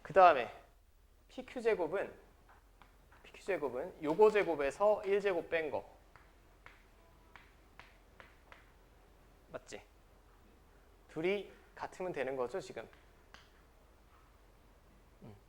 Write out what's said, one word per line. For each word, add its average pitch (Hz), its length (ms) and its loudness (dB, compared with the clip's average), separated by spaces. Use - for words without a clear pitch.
그 - 120 -14
다음에 156 400 8
피큐 254 320 -14
제곱은, 180 540 -2
피큐 - 180 -20
제곱은 147 580 -4
요거 170 300 6
제곱에서 185 760 0
일 196 160 0
제곱 185 300 -2
뺀 160 180 -2
거. 104 160 -6
맞지? - 320 -16
둘이 185 420 -4
같으면 180 380 -10
되는 135 240 -4
거죠, 131 240 -6
지금? 110 280 -14
음. 117 120 -20